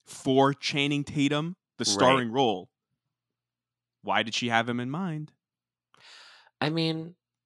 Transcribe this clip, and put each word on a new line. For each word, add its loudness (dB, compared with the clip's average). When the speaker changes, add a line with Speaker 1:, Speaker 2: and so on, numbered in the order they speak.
Speaker 1:
for 2
Channing -2
Tatum, -2
the -6
Speaker 2:
Right. -
Speaker 1:
starring 4
role. 0
Why 0
did -6
she -2
have 2
him -4
in -6
mind? -8
Speaker 2:
I 0
mean, -4